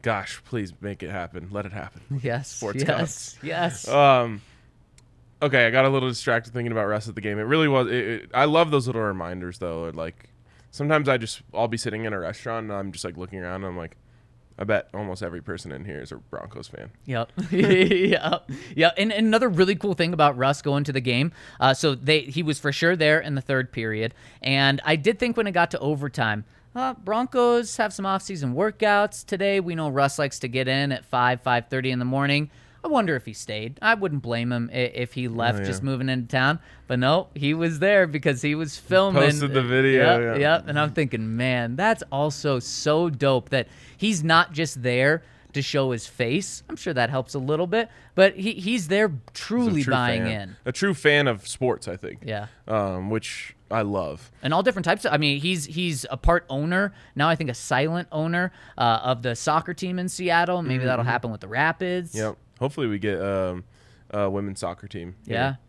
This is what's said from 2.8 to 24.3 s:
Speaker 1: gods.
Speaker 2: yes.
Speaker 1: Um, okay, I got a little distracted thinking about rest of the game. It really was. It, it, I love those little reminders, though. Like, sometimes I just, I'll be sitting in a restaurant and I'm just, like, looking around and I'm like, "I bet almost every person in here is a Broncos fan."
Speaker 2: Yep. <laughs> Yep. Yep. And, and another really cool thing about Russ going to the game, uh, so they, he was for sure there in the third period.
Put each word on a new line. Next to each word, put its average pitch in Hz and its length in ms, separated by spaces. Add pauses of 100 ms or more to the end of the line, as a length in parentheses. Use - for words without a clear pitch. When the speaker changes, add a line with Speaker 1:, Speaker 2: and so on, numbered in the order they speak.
Speaker 1:
gods. - 560
Speaker 2:
yes. 165 460
Speaker 1:
Um, 127 520 (1000)
okay, 131 260
I 113 40
got 131 140
a 135 40
little 131 200
distracted 117 440
thinking 120 180
about 110 160
rest 107 220
of 104 60
the 110 60
game. 104 180
It 107 40
really 151 240
was. 131 200
It, 98 60
it, 117 400
I 131 120
love 156 260
those 135 160
little 117 140
reminders, 90 580
though. 82 340
Like, 82 360 (420)
sometimes 147 380
I 131 80
just, 113 240 (120)
I'll 113 140
be 113 100
sitting 110 280
in 107 80
a 95 60
restaurant 110 460
and 104 80
I'm 98 200
just, - 100
like, 90 140
looking 92 220
around 87 160
and 95 100
I'm 90 120
like, 82 200 (600)
"I 98 60
bet 104 300
almost 98 280
every 85 200
person 82 320
in 67 100
here 73 180
is 67 120
a - 20
Broncos - 540
fan." - 220 (140)
Speaker 2:
Yep. 120 360
<laughs> - 100
Yep. 185 1000 (280)
Yep. 165 200
And, 214 140
and 220 160
another 220 220
really 185 260
cool 202 200
thing 170 180
about 147 240
Russ 135 240
going 143 240
to 143 80
the 131 80
game, 127 320 (260)
uh, 131 140
so 143 200
they, 139 280
he 135 200
was 151 160
for 143 140
sure 170 240
there 156 240
in 147 160
the 135 60
third 131 320
period. 110 400 (280)